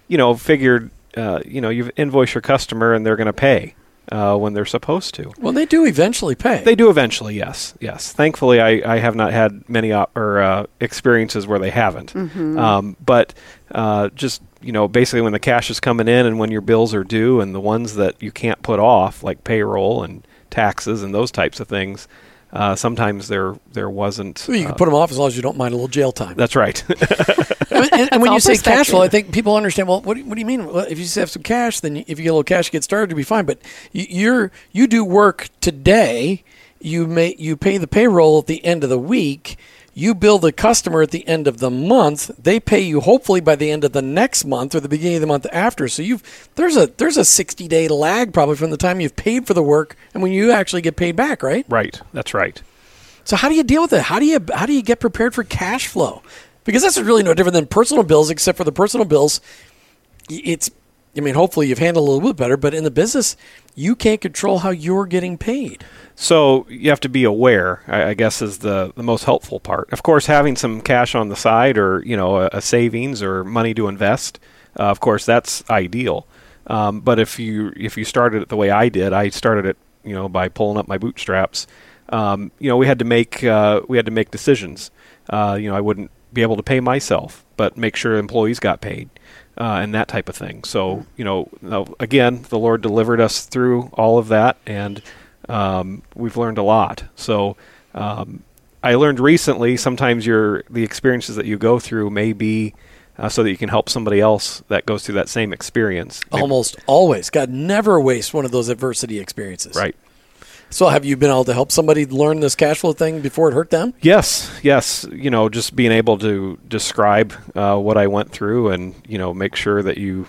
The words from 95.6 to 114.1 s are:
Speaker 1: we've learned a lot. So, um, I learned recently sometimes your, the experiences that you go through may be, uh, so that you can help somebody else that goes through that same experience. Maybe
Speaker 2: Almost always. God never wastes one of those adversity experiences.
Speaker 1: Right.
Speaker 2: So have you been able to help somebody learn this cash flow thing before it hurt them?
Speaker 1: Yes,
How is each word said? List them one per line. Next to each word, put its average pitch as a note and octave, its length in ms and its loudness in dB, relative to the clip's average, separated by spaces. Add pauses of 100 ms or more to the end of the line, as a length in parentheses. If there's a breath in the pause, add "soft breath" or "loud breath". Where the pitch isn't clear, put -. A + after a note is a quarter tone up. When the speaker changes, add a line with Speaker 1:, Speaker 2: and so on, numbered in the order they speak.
Speaker 1:
we've A2 220 -8
learned A2+ 220 -4
a G#2+ 40 0
lot. G#2+ 420 2 (120)
So, G2+ 400 -4 (380 soft breath)
um, G#2 480 -10 (400)
I B2 120 2
learned C#3+ 260 2
recently B2+ 560 2
sometimes A#2+ 480 -2
your, A2 460 0
the A#2 140 -4
experiences A#2+ 520 -2
that G#2+ 100 -6
you G#2+ 120 -4
go A2+ 220 2
through G#2+ 300 -4
may G#2 220 -2
be, G#2+ 420 -4 (440 soft breath)
uh, G#2+ 100 -6
so - 140 0
that A2 80 2
you F#2 60 -2
can G#2+ 120 -6
help G#2+ 220 0
somebody G#2 300 0
else G#2+ 480 0
that G2+ 180 -2
goes G#2+ 180 -4
through G#2 120 -6
that F#2+ 120 -2
same G#2+ 240 -4
experience. F#2+ 680 -4 (120)
Maybe C3+ 100 -2
Speaker 2:
Almost C3+ 340 -2 (100)
always. D3 420 4
God C#3 220 -2
never F#3 500 2
wastes B2+ 320 0
one D3 120 -2
of B2+ 80 -6
those A#2+ 160 -2
adversity A#2+ 500 -6
experiences. G2 580 -12
Speaker 1:
Right. F2+ 180 -2 (800 soft breath)
Speaker 2:
So - 160 4
have C#3+ 160 2
you C#3 120 0
been C#3 140 4
able C3 160 4
to B2+ 60 2
help B2+ 200 -2
somebody D#3 340 2
learn D3 320 0
this D3 160 0
cash D#3 240 0
flow E3 140 0
thing D#3+ 300 -4
before D#3 260 2
it C3 60 0
hurt D3 160 0
them? F3 220 0 (100)
Speaker 1:
Yes, F3 460 4 (140)